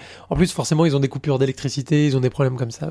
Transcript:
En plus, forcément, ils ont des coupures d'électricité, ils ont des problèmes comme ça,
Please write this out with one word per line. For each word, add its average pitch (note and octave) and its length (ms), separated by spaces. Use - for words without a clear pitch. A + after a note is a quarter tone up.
En E3 80
plus, F3 160
forcément, D#3 320
ils D3 100
ont C#3 60
des C#3 80
coupures C3+ 300
d'électricité, C#3 680
ils C3+ 80
ont C3 60
des B2 80
problèmes B2+ 300
comme A#2 120
ça, D#3 200